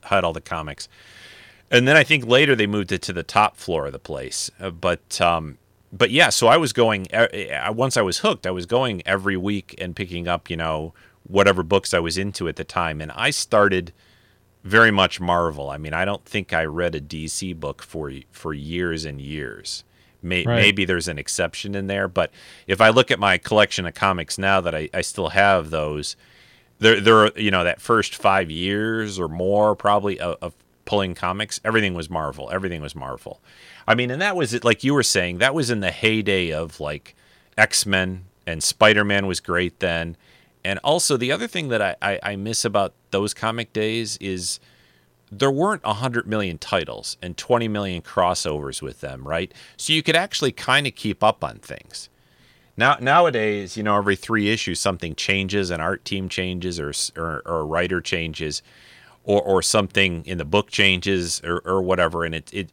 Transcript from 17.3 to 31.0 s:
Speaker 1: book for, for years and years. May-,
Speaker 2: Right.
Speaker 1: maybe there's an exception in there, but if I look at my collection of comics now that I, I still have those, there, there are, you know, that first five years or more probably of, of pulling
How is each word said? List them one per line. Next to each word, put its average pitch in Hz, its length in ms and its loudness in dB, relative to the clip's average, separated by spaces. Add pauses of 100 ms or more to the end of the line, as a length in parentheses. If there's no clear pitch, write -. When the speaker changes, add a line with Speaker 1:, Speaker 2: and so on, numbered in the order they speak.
Speaker 1:
book 76 280 -10
for, 76 300 -10 (180)
for - 220 -10
years 80 520 -4
and 71 160 -10
years. 69 640 -12 (380)
May-, 87 220 -2
Speaker 2:
Right. 120 120 0
Speaker 1:
maybe 101 280 4
there's 87 240 0
an 78 100 -6
exception 90 560 -6
in 98 120 -6
there, 98 220 -2
but 90 220 -2 (360)
if 95 140 0
I 110 100 8
look 123 200 4
at 117 80 2
my 95 200 4
collection 104 480 2
of 82 80 -8
comics 92 440 -2
now 98 220 2
that 87 140 -2
I, 78 180 -6
I 90 80 -2
still 85 300 -4
have 95 400 4
those, 76 440 -4 (640)
there, 110 220 6
there 110 160 8
are, 107 200 8
you 104 140 0
know, 92 140 2
that 87 160 0
first - 360 0
five 95 340 2
years 104 680 -4
or 85 100 -2
more 98 460 2
probably 101 460 0
of, 85 220 -4
of 85 120 -10 (300)
pulling 95 300 0